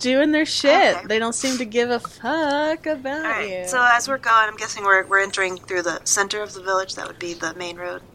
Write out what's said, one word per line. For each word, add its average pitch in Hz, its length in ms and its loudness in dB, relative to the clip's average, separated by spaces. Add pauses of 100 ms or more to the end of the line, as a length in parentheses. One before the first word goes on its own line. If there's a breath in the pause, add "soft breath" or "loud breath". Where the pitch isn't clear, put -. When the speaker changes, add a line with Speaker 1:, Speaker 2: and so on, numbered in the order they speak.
Speaker 1:
doing 269 320 4
their 302 120 4
shit. 285 520 4
Speaker 2:
Okay. 196 100 -8
Speaker 1:
They 214 120 0
don't 226 160 -2
seem 262 220 -2
to 247 80 -4
give 233 240 0
a 240 100 0
fuck 302 840 -2
about 294 400 -6
Speaker 2:
All 320 60 -2
right, 185 320 -6
Speaker 1:
you. 180 60 -10
Speaker 2:
so 254 120 0
as 240 260 4
we're 269 120 -2
going, 226 320 4
I'm 214 60 -12
guessing 214 280 -8
we're, 190 220 4
we're 196 160 4
entering 190 340 -2
through 180 260 -6
the 170 220 -4
center 202 380 -2
of 202 100 -10
the 196 80 -14
village. 185 360 -2
That - 100 -10
would - 140 -16
be 175 120 -8
the 165 220 -8
main 175 240 -10
road. 180 240 -10 (120)